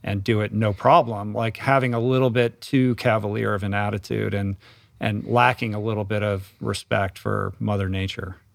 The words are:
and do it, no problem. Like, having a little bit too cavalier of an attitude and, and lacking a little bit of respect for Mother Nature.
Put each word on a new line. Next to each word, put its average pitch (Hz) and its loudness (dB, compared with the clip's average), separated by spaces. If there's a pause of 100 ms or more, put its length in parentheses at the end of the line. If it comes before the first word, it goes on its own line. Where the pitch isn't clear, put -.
and 101 -4
do 107 2
it, 104 -2
no 107 0
problem. 113 2
Like, 113 -2
having 131 2
a 117 -2
little 131 2
bit 120 0
too 127 2
cavalier 107 0
of 101 -2
an 101 -2
attitude 104 -2
and, 98 -2 (440)
and 107 -2
lacking 117 2
a 107 -4
little 107 -2
bit 104 -2
of 98 -2
respect 101 -2
for 101 -2
Mother 101 0
Nature. 92 -4 (180)